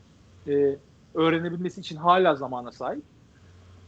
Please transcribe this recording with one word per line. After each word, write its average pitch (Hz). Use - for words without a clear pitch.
e, 143
öğrenebilmesi 170
için 165
hala 175
zamana 127
sahip. 147